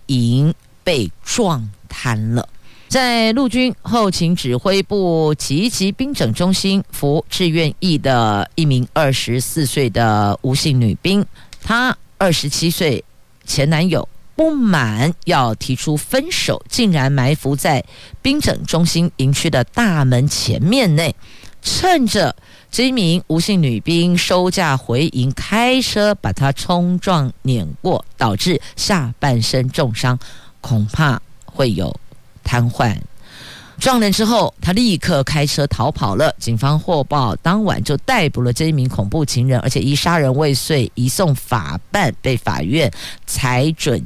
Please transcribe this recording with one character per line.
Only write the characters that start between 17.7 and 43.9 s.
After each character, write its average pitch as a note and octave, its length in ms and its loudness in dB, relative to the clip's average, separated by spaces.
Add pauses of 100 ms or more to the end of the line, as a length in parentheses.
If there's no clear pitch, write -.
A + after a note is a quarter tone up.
兵 C#4 180 0
整 - 260 -2
中 E3+ 180 2
心 E3 320 2
营 C3+ 160 2
区 E3 160 0
的 C3+ 160 2
大 F3+ 400 2
门 B2+ 220 4
前 - 340 -2
面 F#3 360 4
内， D#3 180 0 (480)
趁 F4 460 2
着 F3 260 0 (380)
这 B3+ 180 2
名 F#3 380 2
吴 D#3+ 100 2
姓 F3+ 240 2
女 A#2+ 160 2
兵 E3+ 400 2
收 F3+ 320 2
假 D#3+ 260 0
回 B2 320 0
营， B2+ 280 -2
开 B3 440 2
车 G#3 360 2
把 - 160 -4
她 C#3 180 0
冲 F3 480 0
撞 D#3+ 340 0 (100)
碾 A#2 260 0 (120)
过， F3 240 0 (120)
导 A2 180 0
致 D#3+ 260 0 (140)
下 C#3 460 -2
半 B2 200 2
身 B2+ 300 0
重 B2+ 240 -2
伤， B2 240 0 (420)
恐 A2 260 0
怕 C#3 340 0 (240)
会 B2+ 280 0
有 E2+ 220 -2 (480)
瘫 A#2+ 280 0
痪。 A#2 260 0 (840)
撞 B3+ 200 2
人 G#3 140 2
之 G#3 140 2
后， G#3 340 2
他 F3+ 120 0
立 G#3 260 2
刻 D3 260 2
开 D3+ 220 0
车 C#3+ 200 0
逃 C3 240 0
跑 G2+ 260 -2
了。 D3 220 2
警 A#2 180 -2
方 C#3 220 2
获 D#3 240 0
报， B2+ 340 0
当 G3+ 280 0
晚 - 180 0
就 C#3+ 160 0
逮 G#3+ 300 0
捕 B2+ 140 -4
了 B2 100 0
这 D#3+ 140 -2
一 D#3+ 60 0
名 C3 140 2
恐 A2+ 220 -2
怖 D3+ 160 0
情 B2+ 240 0
人， B2+ 120 2
而 B2+ 100 -2
且 - 100 0
依 C#3 140 0
杀 E3+ 240 0
人 C3 160 2
未 D3 180 2
遂， C3+ 420 0
移 B2 140 0
送 D#3+ 260 0
法 G2+ 460 -4 (100)
办， - 300 0
被 B2+ 160 -2
法 C#2+ 260 -4
院 A#2+ 300 0 (340)
裁 B2+ 500 0
准 A2 300 -2